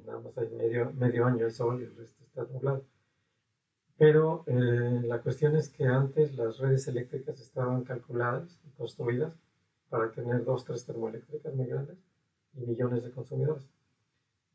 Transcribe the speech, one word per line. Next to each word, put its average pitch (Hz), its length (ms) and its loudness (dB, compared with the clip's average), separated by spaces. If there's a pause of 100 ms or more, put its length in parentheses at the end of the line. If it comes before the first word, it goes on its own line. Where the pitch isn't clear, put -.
nada 113 140 -10
más 117 180 -16
hay 113 120 -4
medio, 117 440 -2
medio 123 320 2
año 120 180 2
el 113 80 0
sol 123 300 -2
y - 20 -10
el - 120 -16
resto - 280 -20
está 120 200 -10
nublado. 131 400 -4 (1120)
Pero, 156 500 6
eh, 120 580 2
la 117 180 -2
cuestión 147 340 2
es 151 120 2
que - 160 -4
antes 135 500 4
las 113 240 -2
redes 135 300 2
eléctricas 123 520 -6
estaban 127 440 -2
calculadas 120 800 -4
y 139 60 -20
construidas 123 640 -4 (540)
para 113 220 -2
tener 120 340 -2
dos, 127 200 -2
tres - 200 -8
termoeléctricas 117 680 -8
muy 131 120 -2
grandes 139 320 -6 (560)
y 135 100 -12
millones 120 400 -2
de - 80 -14
consumidores. 135 560 -4 (880)